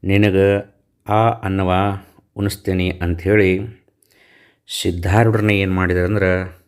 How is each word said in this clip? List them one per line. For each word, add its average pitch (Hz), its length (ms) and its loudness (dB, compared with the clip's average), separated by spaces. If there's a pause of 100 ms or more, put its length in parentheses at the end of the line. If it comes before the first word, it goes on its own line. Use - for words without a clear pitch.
"ನಿನಗೆ 98 720 2 (320)
ಆ 110 220 2
ಅನ್ನವ 95 420 -2 (640)
ಉಣಿಸ್ತೀನಿ" 92 540 -2
ಅಂಥೇಳಿ 92 680 0 (1200)
ಸಿದ್ಧಾರೂಢರನ್ನ 104 680 0
ಏನು 98 220 0
ಮಾಡಿದ್ರು 90 320 0
ಅಂದ್ರೆ 92 640 -2